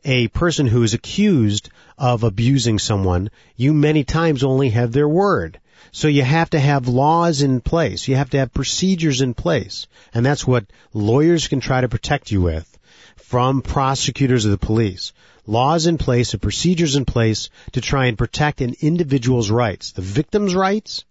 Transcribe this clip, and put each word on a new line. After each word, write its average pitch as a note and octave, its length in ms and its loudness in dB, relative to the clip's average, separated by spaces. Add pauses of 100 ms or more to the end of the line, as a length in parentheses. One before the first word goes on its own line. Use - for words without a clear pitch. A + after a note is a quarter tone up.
a B2+ 240 2
person D#3 400 0
who A#2 160 4
is G#2+ 100 2
accused A#2+ 760 0 (280)
of B2 260 0
abusing A#2 560 2
someone, F#2+ 520 -2 (240)
you C3+ 180 2
many D3+ 300 2
times D#3+ 400 0
only C3+ 280 2
have A#2+ 200 0
their D3 160 2
word. D#3+ 540 0 (300)
So - 160 -4
you C#3+ 140 4
have D#3+ 300 0
to D#3 80 0
have C#3 280 2
laws D3+ 540 2
in C3 200 2
place. D#3 460 -2
You C3 80 0
have C#3 160 0
to C#3+ 80 0
have C3 140 -2
procedures D#3+ 680 -2
in B2 120 -2
place. C3 540 -4 (260)
And A#2 100 0
that's C#3 220 0
what B2 200 2 (280)
lawyers C#3 540 2
can C#3 140 -2
try B2+ 200 -2
to B2 80 0
protect - 400 -4
you G2 120 0
with E2 360 -4 (380)
from B2+ 480 -2
prosecutors C3 840 -2
or G#2+ 40 2
the G2 80 0
police. A2 560 -2 (340)
Laws C#3+ 400 2
in E3 100 0
place A#2+ 360 0
and G2+ 80 -6
procedures D#3+ 540 0
in C#3 100 0
place A2 440 -2 (220)
to B2 100 -4
try C3+ 240 -2
and A#2+ 120 0
protect D3 440 -2
an B2 200 -4
individual's C3 680 0
rights, A2 440 -2
the F#2+ 100 -8
victim's F3 500 -2
rights F#3+ 580 -2